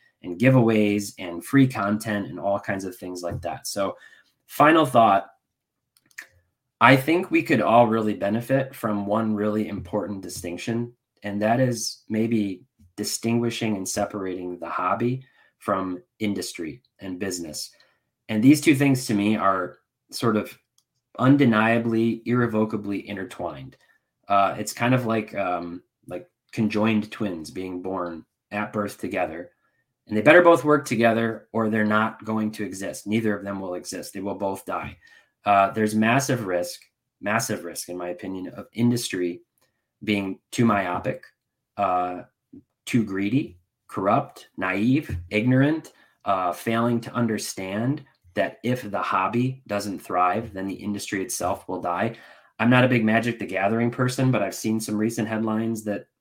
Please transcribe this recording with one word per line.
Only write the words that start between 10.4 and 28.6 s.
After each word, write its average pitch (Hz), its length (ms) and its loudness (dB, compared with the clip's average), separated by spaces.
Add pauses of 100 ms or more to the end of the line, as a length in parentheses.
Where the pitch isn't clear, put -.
and 101 180 -6
that 117 180 2
is 120 480 -2
maybe 110 560 -2 (320)
distinguishing 117 800 -2
and 95 120 -8
separating 92 720 -6
the 85 120 -12
hobby 117 560 -2 (340)
from 95 400 -4 (200)
industry 90 600 -6 (180)
and 92 180 -10
business. 87 540 -8 (580)
And 110 140 0
these 147 180 8
two 156 140 4
things 135 320 2
to 107 80 0
me 104 200 2
are 92 420 0 (340)
sort 110 260 0
of - 180 -4 (600)
undeniably, 117 1080 4
irrevocably 107 840 0
intertwined. 95 720 -10 (500)
Uh, 98 300 4
it's 107 160 -6
kind 123 200 2
of 120 120 2
like, 110 300 -2
um, 87 480 -4 (240)
like 90 220 -10 (220)
conjoined 107 600 0
twins 87 400 -6
being 90 300 -8
born 87 440 -6 (260)
at 104 220 -6